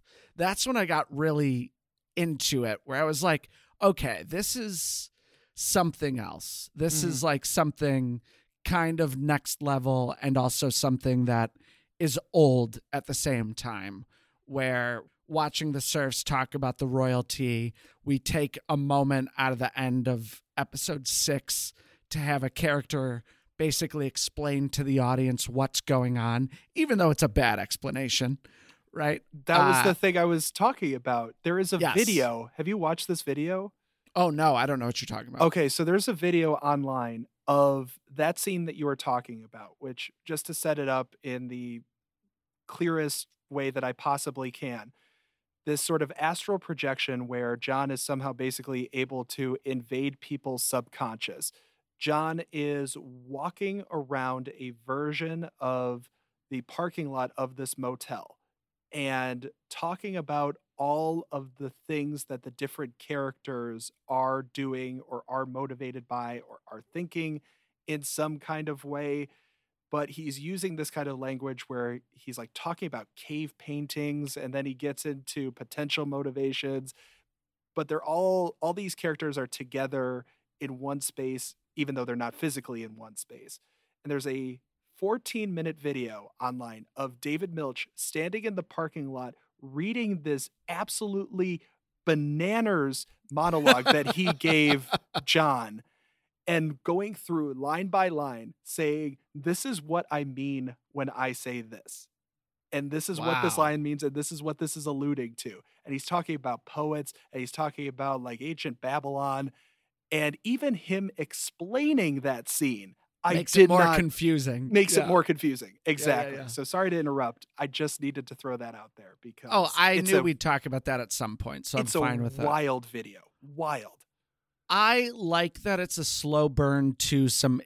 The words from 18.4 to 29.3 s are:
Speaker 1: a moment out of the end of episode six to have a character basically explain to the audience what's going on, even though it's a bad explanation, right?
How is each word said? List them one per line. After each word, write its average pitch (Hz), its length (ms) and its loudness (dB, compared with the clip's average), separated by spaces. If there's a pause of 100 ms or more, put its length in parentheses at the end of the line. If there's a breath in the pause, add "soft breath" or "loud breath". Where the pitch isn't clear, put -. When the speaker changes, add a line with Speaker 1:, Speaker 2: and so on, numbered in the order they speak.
Speaker 1:
a 160 100 0
moment 139 600 2
out 131 160 2
of 120 60 -4
the 123 200 -2
end 127 300 0
of 113 320 -4 (160)
episode 139 500 -4
six - 640 0 (380 soft breath)
to 156 100 -4
have 143 240 0
a 131 60 0
character 135 720 0 (340 soft breath)
basically 151 480 0
explain 139 640 0
to 143 140 0
the 135 160 4
audience 127 500 2
what's 131 320 0
going 123 360 4
on, 117 300 2 (280 loud breath)
even 302 240 4
though 175 100 8
it's 151 140 4
a 151 40 8
bad 113 320 6
explanation, 131 800 -2 (560 soft breath)
right? 151 300 0 (220)